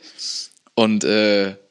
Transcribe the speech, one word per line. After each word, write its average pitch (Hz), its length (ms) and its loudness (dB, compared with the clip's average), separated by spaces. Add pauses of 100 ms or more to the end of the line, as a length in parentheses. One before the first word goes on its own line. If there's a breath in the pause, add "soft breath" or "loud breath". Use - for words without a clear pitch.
(760 loud breath)
Und, 110 280 2
äh, 101 540 2 (140)